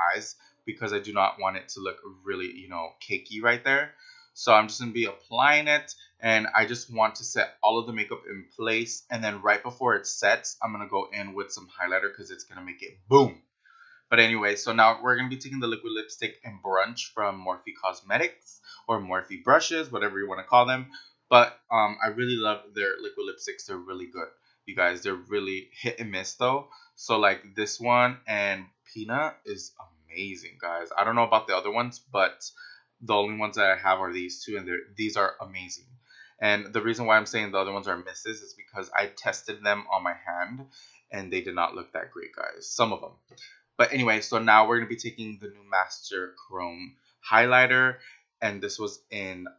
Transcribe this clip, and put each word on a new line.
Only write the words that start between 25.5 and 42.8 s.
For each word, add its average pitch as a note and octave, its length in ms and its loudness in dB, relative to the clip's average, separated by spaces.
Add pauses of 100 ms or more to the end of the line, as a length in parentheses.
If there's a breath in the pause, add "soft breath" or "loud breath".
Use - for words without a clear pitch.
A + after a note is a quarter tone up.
hit - 260 -8
and A2+ 140 -10
miss F#2+ 220 -8
though. C3 360 -2 (240 loud breath)
So, - 240 0
like, G2 380 2
this G#2 240 -4
one B2 460 4
and G2+ 400 -2 (200)
Peanut B2 580 -4
is - 300 -12 (340)
amazing, F2+ 520 -12
guys. E2+ 360 -6
I G2 80 4
don't A2+ 120 0
know A#2 80 4
about A2 220 4
the F#2+ 100 0
other F#2+ 140 -2
ones, A#2+ 280 -2
but - 500 -2 (540 loud breath)
the A2+ 120 -2
only G#2 240 0
ones G#2+ 180 -4
that G#2 140 2
I F#2+ 60 4
have F#2+ 240 2
are F2+ 120 -4
these F2+ 320 -8
two, G#2 140 -8
and F#2 100 -10
they're, F2+ 160 -6 (100)
these G#2+ 220 -4
are G2 240 0
amazing. F#2+ 460 -16 (520 loud breath)
And G#2 360 0
the A2+ 80 -2
reason A2+ 240 -2
why A2 100 6
I'm G#2+ 80 4
saying G#2 280 -4
the G2 60 -2
other F#2+ 140 -2
ones G2 160 -8
are F2+ 80 -2
misses G#2 460 -10
is - 100 -20
because - 420 -14
I G2+ 120 2
tested G#2 560 -8
them G#2 280 -2
on F#2+ 120 0
my F2+ 100 -2
hand, F2+ 540 -8 (440 loud breath)
and F#2+ 220 -10
they F#2 80 -2
did F2 140 -8
not F2 200 -2
look F2+ 200 -14
that E2+ 160 -10
great, - 260 -16
guys. - 320 -10
Some A2+ 240 0